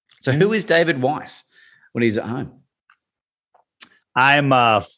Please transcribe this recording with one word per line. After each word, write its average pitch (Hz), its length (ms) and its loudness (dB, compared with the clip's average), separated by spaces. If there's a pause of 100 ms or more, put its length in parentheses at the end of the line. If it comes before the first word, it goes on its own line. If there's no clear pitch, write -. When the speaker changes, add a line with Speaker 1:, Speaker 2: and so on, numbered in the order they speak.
(220)
Speaker 1:
So - 100 -2
who 170 180 2
Speaker 2:
Mm. 220 60 -2
Speaker 1:
is 202 80 -2
David 165 380 0
Weiss 131 420 -6 (480)
when 120 100 -4
he's 110 160 0
at 110 80 -6
home? 123 360 -12 (1600)
Speaker 2:
I'm 139 360 4
a 117 320 2 (120)